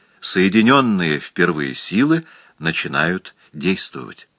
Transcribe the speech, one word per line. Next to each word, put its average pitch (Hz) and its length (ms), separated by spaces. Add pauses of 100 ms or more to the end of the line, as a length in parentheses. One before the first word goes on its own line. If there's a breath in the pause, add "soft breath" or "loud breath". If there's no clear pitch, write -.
(200 soft breath)
Соединённые 98 1000
впервые 76 560
силы 151 520 (320 soft breath)
начинают 80 760 (180 soft breath)
действовать. 73 760 (100)